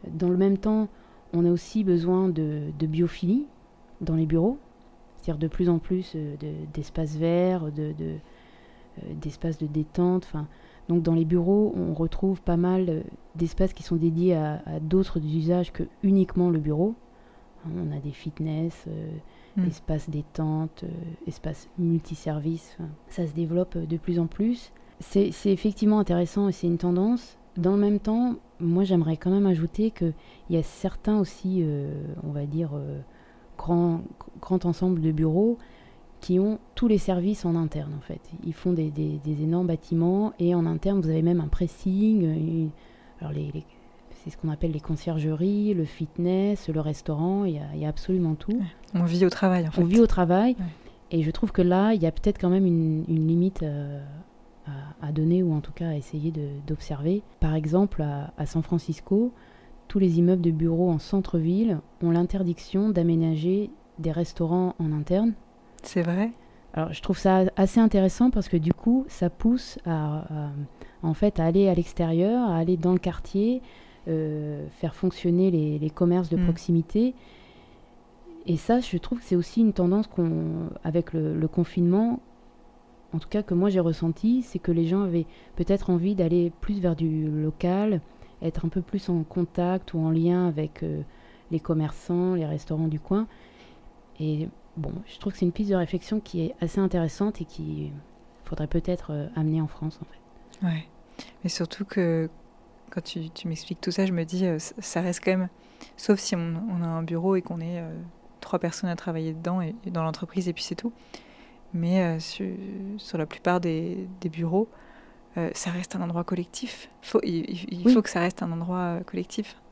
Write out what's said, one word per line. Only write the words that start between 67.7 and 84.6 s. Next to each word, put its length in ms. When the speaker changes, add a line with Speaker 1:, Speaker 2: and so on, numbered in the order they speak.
Speaker 1:
intéressant 500
parce 200
que 80
du 140
coup, 360
ça 240
pousse 540
à, 340
à, 40
en 140
fait, 240
à 60
aller 240
à 40
l'extérieur, 720
à 100
aller 200
dans 160
le 60
quartier, 640
euh, 580
faire 160
fonctionner 560
les, 280
les 100
commerces 400
de 80
Speaker 2:
Mm. 80
Speaker 1:
proximité. 680
Et 120
ça, 220
je 180
trouve 220
que 60
c'est 100
aussi 260
une 120
tendance 340
qu'on, 640
avec 300
le, 240
le 100
confinement, 720
en 60
tout 100
cas 140
que 100
moi 160
j'ai 100
ressenti, 600
c'est 180
que 120